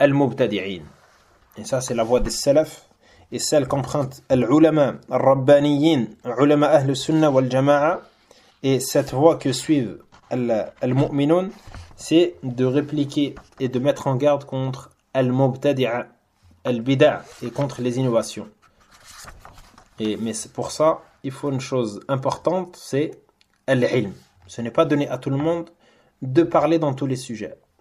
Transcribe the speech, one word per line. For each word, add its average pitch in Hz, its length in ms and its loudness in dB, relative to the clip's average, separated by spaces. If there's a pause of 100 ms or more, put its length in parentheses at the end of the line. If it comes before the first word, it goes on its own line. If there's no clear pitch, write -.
المبتدعين. 107 840 0 (720)
Et 110 80 -14
ça, 127 160 -4
c'est 127 140 -6
la 113 80 0
voie 117 180 2
des 113 80 0
salaf 156 560 0 (460)
et 120 80 -8
celle 143 280 0
qu'empruntent 135 640 -4
al-ulama, 151 680 4 (160)
al-rabbaniyin, 139 960 4 (340)
ulama 147 280 4
ahl 139 280 2
sunnah 156 340 2
wal 131 220 2
jama'a. 143 500 2 (600)
Et 135 160 2
cette 135 340 -2
voie 147 220 4
que 135 160 -2
suivent 123 480 -2 (320)
al-, 117 500 -2
al-mu'minun, 143 680 0 (460)
c'est 175 460 0
de 127 240 -4
répliquer 143 680 -2 (240)
et 131 80 -4
de 123 100 -6
mettre 139 300 -2
en 135 80 0
garde 143 300 0
contre 131 440 -8 (240)
al-mubtadi'a, 131 920 0 (560)
al-bid'a 123 600 2 (200)
et 120 80 -8
contre 135 320 -6
les 123 160 -2
innovations. 113 480 -2 (1500)
Et, 107 180 -4
mais 110 160 -6
c'est - 180 -12
pour - 200 -8
ça, 156 300 0 (220)
il 135 80 -8
faut 143 200 -6
une 135 80 -4
chose 120 480 -4
importante, 156 680 -4
c'est 147 360 -4 (560)
al-ilm. 123 460 0 (340)
Ce - 140 -14
n'est 117 100 -8
pas 165 140 2
donné 143 240 0
à 127 100 -6
tout 131 100 -8
le 135 80 -2
monde 170 320 -4 (540)
de 131 180 4
parler 160 380 2
dans 151 160 -2
tous 143 100 -6
les 131 120 -2
sujets. 107 420 -12 (220)